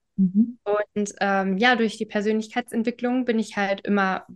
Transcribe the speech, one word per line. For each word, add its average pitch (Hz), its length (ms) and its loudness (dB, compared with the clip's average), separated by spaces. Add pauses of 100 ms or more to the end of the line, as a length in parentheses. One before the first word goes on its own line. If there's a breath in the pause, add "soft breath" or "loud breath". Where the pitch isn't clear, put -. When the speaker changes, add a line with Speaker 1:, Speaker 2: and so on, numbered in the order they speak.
(160)
Speaker 1:
Mhm. 202 480 2
Speaker 2:
Und, 208 560 -2
ähm, 196 380 0
ja, 247 180 4
durch 220 200 0
die 220 100 -6
Persönlichkeitsentwicklung 233 1160 -2
bin 226 140 0
ich 220 180 -4
halt 196 260 -2
immer 196 540 0